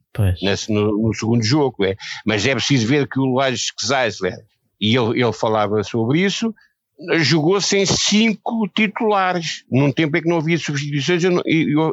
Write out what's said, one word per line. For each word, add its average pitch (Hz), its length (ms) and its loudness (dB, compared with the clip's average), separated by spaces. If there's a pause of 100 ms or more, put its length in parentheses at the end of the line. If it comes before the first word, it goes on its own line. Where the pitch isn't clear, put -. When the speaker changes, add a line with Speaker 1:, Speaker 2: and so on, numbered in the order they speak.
(140)
Speaker 1:
Pois. 95 280 0
Speaker 2:
Nesse, 98 300 -2
no, 104 280 2
no 110 140 0
segundo 117 300 0
jogo, 131 420 2
é. 95 100 0 (300)
Mas 104 220 0
é 135 80 2
preciso 117 320 2
ver 143 200 2
que - 120 -4
o 131 160 0
Lage 127 300 0 (140)
Cláudio, 107 520 -2 (480)
e 107 160 2
ele, 120 260 2
ele 117 120 2
falava 107 500 0
sobre 120 380 0
isso, 208 340 -2 (600)
jogou 165 440 2
sem 196 260 0
cinco 220 840 0
titulares, 190 1000 -2
num 139 220 2
tempo 156 240 0
em 170 60 0
que 160 80 -2
não 170 80 2
havia 165 200 0
substituições 147 680 -2
e, - 20 4 (180)
e, 147 300 0 (180)